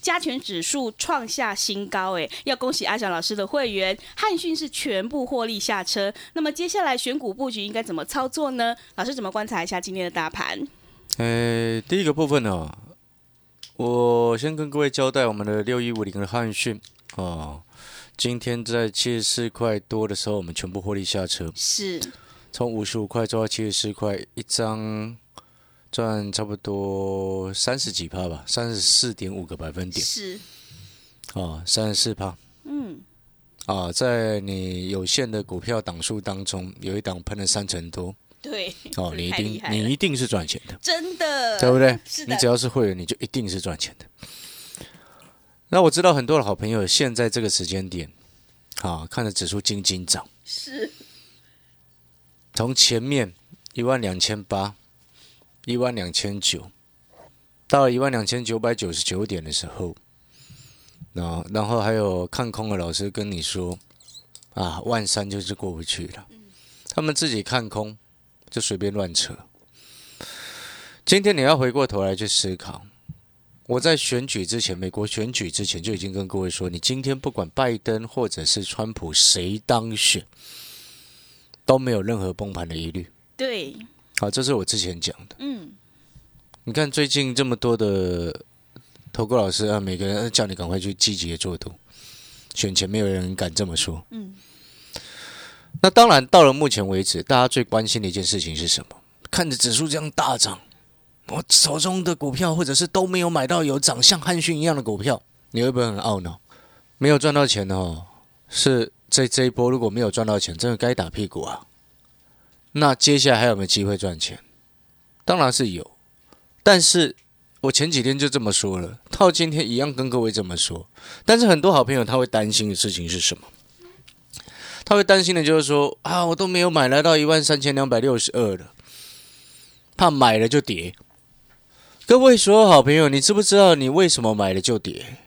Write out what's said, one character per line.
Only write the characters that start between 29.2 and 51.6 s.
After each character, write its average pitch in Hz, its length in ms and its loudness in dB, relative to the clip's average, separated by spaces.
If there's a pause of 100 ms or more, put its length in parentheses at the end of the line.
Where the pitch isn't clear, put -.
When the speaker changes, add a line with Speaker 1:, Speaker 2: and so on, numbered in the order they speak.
Speaker 2:
五 95 140 -10
个 85 100 -12
百 80 140 -10
分 90 180 -8
点。 87 160 -6
Speaker 1:
是。 202 360 -6 (960)
Speaker 2:
哦， 82 300 -8
三 107 260 0
十 104 40 -4
四 110 180 0
趴。 95 240 -8 (280)
Speaker 1:
嗯。 277 340 -10 (680)
Speaker 2:
啊， 90 260 -6
在 113 480 -2
你 92 480 -6
有 95 180 -4
限 123 240 -2
的 107 140 -4
股 90 160 -8
票 113 200 -4
档 85 220 -10
数 107 180 -6
当 98 240 -8
中， 92 360 -8
有 95 180 -6
一 - 20 -4
档 90 220 -8
喷 104 160 -10
了 98 80 -6
三 101 220 -4
成 85 200 -8
多。 90 280 -12 (280)
Speaker 1:
对， 208 240 -10 (300)
Speaker 2:
哦， 185 180 -4
Speaker 1:
这 85 80 -8
个 90 60 -6
太 - 80 -4
厉 107 200 -4
害 - 120 -10
了。 107 40 -4
Speaker 2:
你 107 40 -2
一 107 80 -2
定， - 20 -2
你 131 60 0
一 - 20 -4
定 165 180 0
是 127 120 -2
赚 90 200 -4
钱 - 220 -8
的。 - 140 -16
Speaker 1:
真 339 340 -4
的。 269 420 -2
Speaker 2:
对 127 140 6
不 127 60 6
对？ 127 260 6
Speaker 1:
是 - 220 -10
的。 - 80 -2
Speaker 2:
你 - 40 -2
只 - 60 0
要 120 100 4
是 123 140 0
会 117 200 2
员， 92 100 -2
你 87 80 -10
就 - 120 -6
一 - 80 -8
定 117 220 -6
是 92 100 -6
赚 87 200 -6
钱 - 200 -8
的。 - 60 -20 (1700)
那 180 100 4
我 165 100 6
知 175 120 -2
道 180 100 8
很 135 140 2
多 156 100 4
的 131 80 2
好 101 100 0
朋 107 140 -4
友 107 180 0
现 123 280 2
在 117 160 0
这 120 100 -2
个 110 80 -2
时 92 160 -2
间 95 240 -6
点， 85 240 -10 (680)
啊， 82 280 -6
看 120 140 -4
着 104 80 -4
指 92 140 -4
数 98 160 -4
静 101 200 -4
静 92 220 -4
涨。 - 240 -4 (160)
Speaker 1:
是。 - 480 -10 (1600)